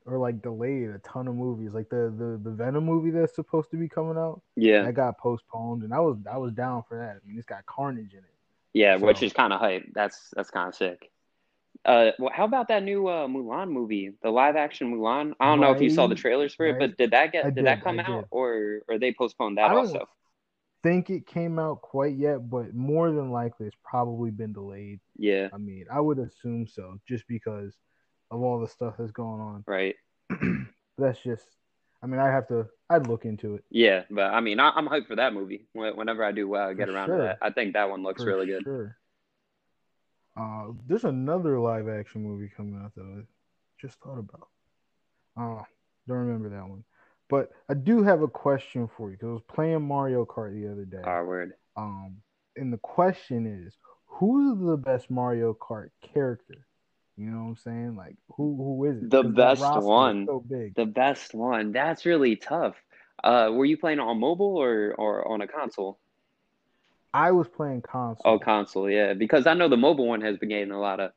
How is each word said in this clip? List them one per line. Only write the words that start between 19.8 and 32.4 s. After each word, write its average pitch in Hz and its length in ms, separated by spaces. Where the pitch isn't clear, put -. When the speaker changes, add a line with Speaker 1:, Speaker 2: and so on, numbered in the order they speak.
Speaker 2:
also? - 200
Speaker 1:
think 175 280
it 180 160
came 170 320
out 156 240
quite 139 340
yet, 139 320
but 117 260
more 151 360
than 143 200
likely 120 360
it's 104 180
probably 120 460
been 107 220
delayed. 101 460
Speaker 2:
Yeah. 98 360
Speaker 1:
I 101 60
mean, 98 340
I 139 80
would 151 180
assume 117 480
so, 95 400
just 123 220
because 107 480
of 117 100
all 123 200
the 113 80
stuff 117 300
that's 117 120
going 110 320
on. 104 240
Speaker 2:
Right. 95 300
Speaker 1:
<clears throat> - 680
That's 131 240
just, 120 220
I 127 40
mean, 131 140
I 135 80
have 135 200